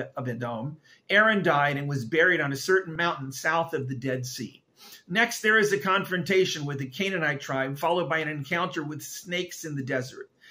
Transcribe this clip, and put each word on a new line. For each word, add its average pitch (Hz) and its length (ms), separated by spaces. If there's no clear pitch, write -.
of 127 120
Edom, 120 500
Aaron 208 320
died 147 340
and 143 120
was 139 160
buried 165 360
on 143 120
a 135 40
certain 180 400
mountain 151 360
south 160 420
of 127 140
the 131 80
Dead 127 280
Sea. - 380
Next, 226 320
there 220 180
is 208 140
a 190 60
confrontation 185 840
with 143 140
the 131 80
Canaanite 156 540
tribe, 135 380
followed 170 300
by 160 100
an 156 100
encounter 170 540
with 147 200
snakes - 640
in 156 100
the 139 80
desert. 127 480